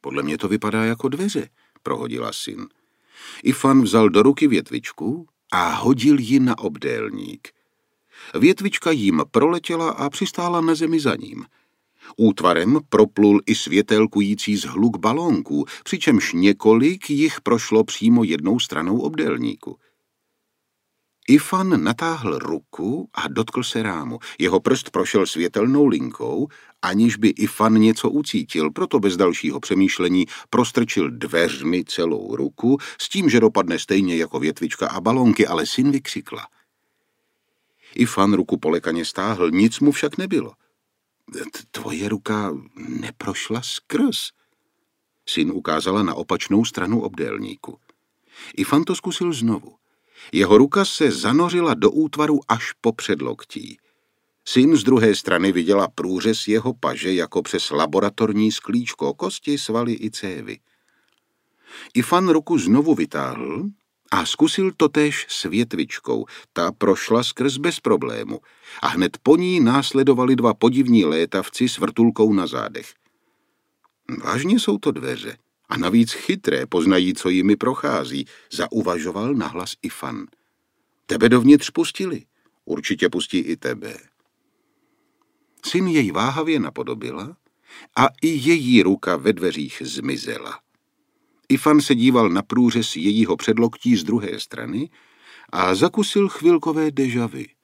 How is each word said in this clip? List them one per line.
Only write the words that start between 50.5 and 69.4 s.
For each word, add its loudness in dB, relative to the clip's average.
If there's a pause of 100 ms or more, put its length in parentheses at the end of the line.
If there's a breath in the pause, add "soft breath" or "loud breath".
ruka 6
se 0
zanořila 2
do 2
útvaru 0
až -2
po 0
předloktí. -8 (680)
Syn 4
z 2
druhé 4
strany 0
viděla 2
průřez -4
jeho 0
paže -4
jako -2
přes -6
laboratorní 0
sklíčko, -4
kosti, -6
svaly -4
i -8
cévy. -12 (1300 loud breath)
Ifan 2
ruku 2
znovu 4
vytáhl -6 (420)
a 0
zkusil 0
totéž 0
s -8
větvičkou. -4 (280 loud breath)
Ta -2
prošla 0
skrz -4
bez -4
problému -2 (420 loud breath)
a -2
hned -2
po 6
ní 0